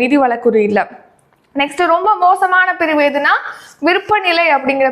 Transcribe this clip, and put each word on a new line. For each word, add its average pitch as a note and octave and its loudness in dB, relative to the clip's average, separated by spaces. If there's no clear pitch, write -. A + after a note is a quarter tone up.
நிதி C4 0
வள A#3 0
குறியீடுல. G#3 2
நெக்ஸ்ட் C#4+ -4
ரொம்ப F4+ 0
மோசமான F#4 2
பிரிவு D#4 0
எதுனா C#4+ 0
விருப்ப G4 0
நிலை E4+ 0
அப்படிங்கிற C4+ 0